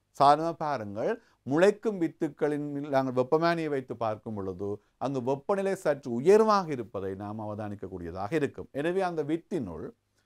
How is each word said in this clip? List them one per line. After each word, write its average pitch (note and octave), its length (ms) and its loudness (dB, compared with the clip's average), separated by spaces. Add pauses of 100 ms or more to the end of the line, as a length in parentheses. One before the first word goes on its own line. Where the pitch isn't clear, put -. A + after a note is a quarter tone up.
(100)
சாதாரண D3 420 6
பாருங்கள், C3 720 -4 (200)
முளைக்கும் G3 580 2
வித்துக்களின் D3 720 -2
மேல் C#3+ 180 -8
நாங்கள் C3 360 2
வெப்பமானியை D#3+ 440 2
வைத்து C3+ 280 -6
பார்க்கும் A2 380 -4
பொழுது, G2 460 -6 (160)
அங்கு C3+ 260 -4
வெப்பநிலை F#3+ 520 0
சற்று C#3+ 380 -2
உயர்வாக F#3+ 600 6
இருப்பதை G2 420 -6
நாம் G#2 260 -8
அவதானிக்கக்கூடியதாக G2 920 -8
இருக்கும். C#3 400 -4
எனவே, E3+ 280 -2
அந்த F3 220 -2
வித்தினுள், C#3 680 -6 (360)